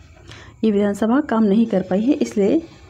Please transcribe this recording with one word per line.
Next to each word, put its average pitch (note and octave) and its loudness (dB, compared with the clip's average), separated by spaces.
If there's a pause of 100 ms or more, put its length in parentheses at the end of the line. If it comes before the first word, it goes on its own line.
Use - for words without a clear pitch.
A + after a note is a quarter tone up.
(640)
ये A3 2
विधानसभा G#3 0
काम A3+ 0
नहीं G#3+ 4
कर G3 -2
पाई F#3+ -2
है, B3+ 2
इसलिए A3+ 0 (320)